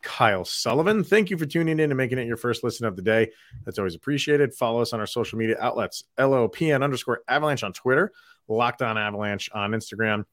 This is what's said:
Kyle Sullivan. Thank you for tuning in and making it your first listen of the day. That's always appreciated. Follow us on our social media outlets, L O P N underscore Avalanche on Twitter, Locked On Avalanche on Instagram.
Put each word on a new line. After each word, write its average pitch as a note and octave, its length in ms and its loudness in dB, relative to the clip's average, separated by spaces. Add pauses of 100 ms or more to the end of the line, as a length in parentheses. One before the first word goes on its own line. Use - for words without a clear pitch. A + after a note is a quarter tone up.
Kyle G2+ 420 2
Sullivan. E3 580 0
Thank G3+ 280 2
you F#3 60 -2
for D#3+ 80 -2
tuning D#3+ 340 0
in D3+ 120 2
and C3 60 0
making B2+ 200 0
it A#2+ 100 -4
your A#2 100 -4
first A#2+ 260 -2
listen A#2 220 -2
of G2+ 100 -2
the F#2+ 60 -10
day. A2 300 4 (340)
That's G2 140 -8
always F#2 160 -2
appreciated. C#3+ 580 2
Follow A#2 280 0
us A2+ 120 -2
on A2 80 -4
our G#2 60 -4
social A2+ 300 -4
media A2+ 220 0
outlets, A#2 440 -4 (140)
L C3+ 160 4
O A#2+ 140 4
P D#3 240 0
N C3+ 120 2
underscore B2+ 440 -2
Avalanche C#3+ 360 0
on G2 100 -6
Twitter, C#3+ 400 2 (340)
Locked A#2+ 360 0
On A2 140 0
Avalanche G#2 560 -4
on G#2 180 -2
Instagram. G#2+ 600 -2